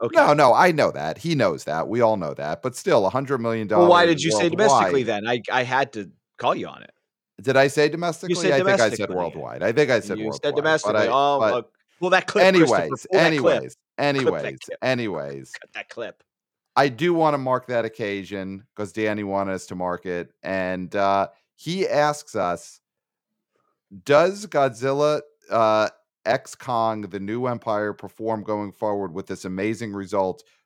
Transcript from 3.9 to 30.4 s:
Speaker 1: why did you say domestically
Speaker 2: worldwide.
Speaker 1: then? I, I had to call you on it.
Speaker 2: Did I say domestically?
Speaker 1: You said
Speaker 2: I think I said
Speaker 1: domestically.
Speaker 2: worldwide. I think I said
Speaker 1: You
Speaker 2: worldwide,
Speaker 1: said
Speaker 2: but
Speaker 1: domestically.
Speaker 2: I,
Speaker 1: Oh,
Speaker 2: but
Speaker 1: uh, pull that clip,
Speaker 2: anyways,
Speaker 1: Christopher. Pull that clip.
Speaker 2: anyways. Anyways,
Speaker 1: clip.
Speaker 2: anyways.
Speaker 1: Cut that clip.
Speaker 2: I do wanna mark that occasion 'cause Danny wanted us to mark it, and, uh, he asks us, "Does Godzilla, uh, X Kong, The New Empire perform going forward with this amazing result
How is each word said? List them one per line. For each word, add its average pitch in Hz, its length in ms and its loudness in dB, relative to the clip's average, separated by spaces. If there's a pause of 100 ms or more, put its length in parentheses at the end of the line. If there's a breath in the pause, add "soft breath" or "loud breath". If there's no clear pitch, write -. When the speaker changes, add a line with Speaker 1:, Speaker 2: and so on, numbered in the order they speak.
Speaker 1:
why 175 140 6
did 156 180 2
you 160 100 0
say 175 180 2
domestically 135 540 4
Speaker 2:
worldwide. 104 200 -4
Speaker 1:
then? - 20 -6 (240)
I, 127 100 0
I - 20 0
had 131 320 -2
to 101 160 -10 (260)
call - 180 0
you 104 120 -10
on - 160 -16
it. - 100 -20 (480)
Speaker 2:
Did 135 160 2
I 139 120 6
say 147 200 2
domestically? 170 460 -6
Speaker 1:
You 180 80 -4
said - 100 2
Speaker 2:
I 139 60 4
think 190 100 2
I 196 80 4
said 104 320 0
Speaker 1:
domestically. 92 80 -4
Speaker 2:
worldwide. 76 460 -6
I 107 100 0
think 143 180 2
I 113 100 2
said 101 180 -6
Speaker 1:
You 110 60 -6
Speaker 2:
worldwide, - 180 -6
Speaker 1:
said 147 120 -2
Speaker 2:
but - 20 -6
Speaker 1:
domestically. 110 520 0
Speaker 2:
I, - 20 -
Speaker 1:
Oh, 139 300 2
Speaker 2:
but 127 140 2
Speaker 1:
uh, 120 80 -2 (360)
pull 180 120 0
that 180 160 4
clip, 185 180 2
Speaker 2:
anyways, 175 260 6
Speaker 1:
Christopher. 90 420 -2
Pull - 80 6
that 160 180 4
clip. 143 160 2
Speaker 2:
anyways. - 220 -6 (260)
Anyways, 107 640 -2
Speaker 1:
clip. - 180 -12
Speaker 2:
anyways. 82 800 -4
Speaker 1:
Cut - 140 -20
that 104 140 -14
clip. 110 340 -14 (540)
Speaker 2:
I 139 120 4
do 151 260 -2
wanna 151 240 2
mark 127 280 -2
that 117 180 -2
occasion 101 800 -8 (100)
'cause 101 180 -8
Danny 107 320 -2
wanted 98 300 -2
us 90 120 -10
to 95 80 -12
mark 90 320 -6
it, 87 260 -6 (100)
and, 92 540 -6
uh, 98 320 2 (280 soft breath)
he 175 300 -4
asks 147 500 -2
us, 87 440 -6 (1200)
"Does 190 420 2
Godzilla, 139 760 0 (300)
uh, 107 380 2 (360)
X - 300 -4
Kong, 113 480 -4
The 98 180 -10
New 113 260 -6
Empire 107 460 -4
perform 110 520 -8
going 104 280 -4
forward 101 400 -4
with 95 140 -10
this 95 180 -10
amazing 101 480 -6
result 95 520 -4 (220)